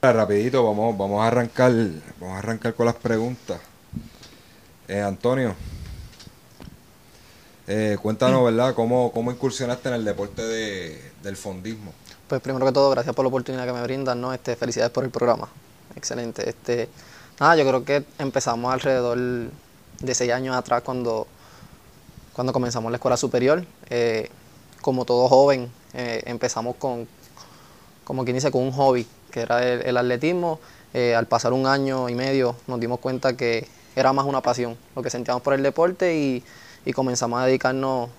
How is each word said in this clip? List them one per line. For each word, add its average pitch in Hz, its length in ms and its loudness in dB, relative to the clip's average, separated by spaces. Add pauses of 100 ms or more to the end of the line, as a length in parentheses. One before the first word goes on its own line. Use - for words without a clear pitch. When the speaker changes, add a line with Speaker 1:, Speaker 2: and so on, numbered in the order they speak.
Speaker 1:
Rapidito, 113 600 4
vamos, 107 360 0
vamos 101 240 0
a 113 60 4
arrancar, 123 440 4 (480)
vamos 92 160 -10
a - 20 -8
arrancar 110 360 -4
con 117 100 2
las 117 120 2
preguntas. 113 640 -4 (1300)
Eh, 98 140 -4
Antonio, 113 540 0 (2000)
eh, 107 360 0
cuéntanos, 127 420 4
Speaker 2:
<clears throat> - 0 -
Speaker 1:
¿verdad? 120 300 4
¿Cómo, 120 360 2
cómo 120 200 -4
incursionaste 123 580 -4
en 123 60 -2
el 113 100 -2
deporte 101 380 -4
de, 95 680 -8 (100)
del 98 160 -10
fondismo? 101 560 -10 (340)
Speaker 2:
Pues 131 140 -4
primero 131 240 -2
que 135 60 4
todo, 139 180 6
gracias 123 240 0
por 135 100 0
la 131 60 2
oportunidad 127 340 -4
que 123 80 -4
me 120 100 -6
brindan, 131 380 -4
¿no? 127 140 -4
Este, 123 200 -6
felicidades 117 380 -2
por 127 100 -2
el 131 80 -4
programa. 120 380 0 (480)
Excelente. 117 500 -6
Este, 117 440 -4 (500)
nada, 160 160 8
yo 147 100 6
creo 131 200 2
que 143 180 2 (140)
empezamos 127 520 -2
alrededor 127 480 0
de 123 960 -6
seis 120 160 0
años 127 240 -2
atrás 123 280 0
cuando, 120 440 -4 (1080)
cuando 127 180 -2
comenzamos 120 400 -2
la 123 40 -4
escuela 123 200 0
superior. 131 480 2 (240)
Eh, 117 400 -2 (520)
como 127 240 0
todo 123 240 4
joven, 131 420 6 (240)
eh, 120 320 -6
empezamos 120 480 -4
con, 120 320 -6 (960)
como 131 220 -4
quien 123 100 -2
dice, 131 160 0
con 127 140 0
un 131 80 -2
hobby, 131 340 2 (240)
que 117 120 -6
era 120 220 2
el, 123 180 0
el 123 140 0
atletismo. 156 640 0 (340)
Eh, 120 220 2
al 113 140 2
pasar 117 240 2
un 131 160 2
año 135 400 0
y 120 80 -4
medio 127 400 0 (100)
nos 123 140 -6
dimos 120 180 -4
cuenta 131 380 -2
que 117 320 -2 (260)
era 131 180 4
más 139 140 2
una 139 140 0
pasión, 120 360 -2 (200)
lo 127 80 -6
que - 40 -4
sentíamos 123 320 -2
por 139 140 2
el 135 80 0
deporte 170 540 2
y, 131 260 0 (420)
y 135 80 -2
comenzamos 123 480 0
a 127 60 2
dedicarnos 131 720 0